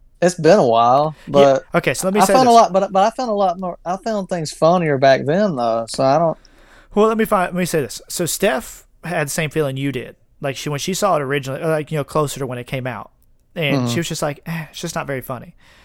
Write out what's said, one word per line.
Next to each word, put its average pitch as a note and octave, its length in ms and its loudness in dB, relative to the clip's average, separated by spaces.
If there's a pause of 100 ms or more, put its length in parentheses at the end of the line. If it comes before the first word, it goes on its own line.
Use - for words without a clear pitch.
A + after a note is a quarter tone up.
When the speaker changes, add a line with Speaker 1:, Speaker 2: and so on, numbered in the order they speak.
(220)
Speaker 1:
it? F3 40 4
Speaker 2:
It's F3+ 100 2
been E3+ 240 6
a C#3 80 4
while, B2 480 4 (120)
Speaker 1:
Yeah, C#3 40 -12
Speaker 2:
but C#3 340 4 (100)
Speaker 1:
okay, E3 180 0
so - 140 -6
let F#3+ 60 -2
me G#3 60 2
Speaker 2:
I F#3+ 60 6
Speaker 1:
say - 80 4
Speaker 2:
found C4 140 6
Speaker 1:
this. A#3 40 6
Speaker 2:
a - 20 8
lot, G3 200 6
but, F#3+ 180 0
but F#3+ 120 4
I A3+ 120 2
found B3+ 160 -6
a - 20 -2
lot F#3+ 260 0
more. F3+ 260 -8
I F3+ 120 -4
found G#3 300 -6
things E3 240 -6
funnier D#3+ 460 2
back C3 280 4
then, F3 300 0
though. A2+ 340 -2
So - 140 -4
I C#3 160 4
don't. E3 180 0 (560)
Speaker 1:
Well, G#3 140 4
let A3 100 0
me A3 80 2
find, F3+ 280 0
let F3 60 -4
me F3+ 60 0
say D#3+ 160 -2
this. - 280 -8
So F3+ 160 -6
Steph - 600 -4 (180)
had D#3+ 240 -4
the - 40 -10
same D#3 180 -4
feeling C#3 280 -4
you C#3 160 -4
did. A#2 240 -10 (240)
Like, C#3+ 160 -6
she, - 120 -8
when C#3+ 100 -4
she F#3+ 140 -4
saw F#3 220 0
it D3 60 0
originally, C3+ 400 -6
or, E3 60 -4
like, D#3 240 -4
you D#3+ 60 -4
know, C#3 60 -2
closer D3 360 -4
to C#3 80 -6
when B2 100 -8
it B2 100 -12
came C3 200 -8
out, G#2+ 240 -12 (440)
and C#3+ 220 0
Speaker 2:
Mm-hmm. B2 160 -2
Speaker 1:
she E3 60 -2
was E3+ 100 -4
just D#3+ 120 -8
like, D3 240 -6
"Eh, E3 260 -8
it's - 80 -18
just E3+ 160 -8
not D3 120 -8
very C3+ 140 -6
funny." B2 340 -14 (300)